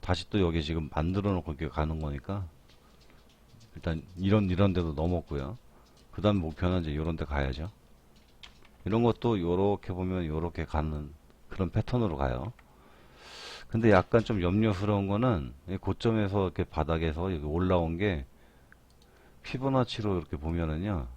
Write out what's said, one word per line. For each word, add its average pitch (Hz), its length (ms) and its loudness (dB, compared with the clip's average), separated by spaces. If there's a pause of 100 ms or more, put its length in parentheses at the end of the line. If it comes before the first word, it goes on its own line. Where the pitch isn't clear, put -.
다시 - 300 -2
또 107 100 2
여기 82 220 4
지금 80 300 -2
만들어 92 400 0
놓고 85 200 -2
이렇게 76 160 -6
가는 78 320 -2
거니까 78 460 -6 (1300)
일단 80 280 -4 (140)
이런, 98 340 4
이런 95 220 4
데도 85 200 0
넘었고요. 78 680 -2 (540)
그 - 100 -8
다음 104 140 4
목표는 90 460 0
이제 76 120 -4
요런 80 220 -2
데 80 80 -4
가야죠. 69 460 -2 (1120)
이런 110 180 2
것도 113 380 2
요렇게 95 520 0
보면 92 340 -2
요렇게 80 380 -4
가는 76 480 -4 (360)
그런 90 220 -4
패턴으로 110 460 0
가요. 65 360 -2 (1160)
근데 113 220 4
약간 104 340 6
좀 104 180 -2
염려스러운 101 640 2
거는 101 440 0 (160)
이 92 80 -6
고점에서 101 680 0
이렇게 87 200 -2
바닥에서 80 680 -2
여기 76 120 -4
올라온 85 540 2
게 90 280 0 (1160)
피보나치로 123 760 0
이렇게 80 180 -6
보면은요. 80 720 -2 (100)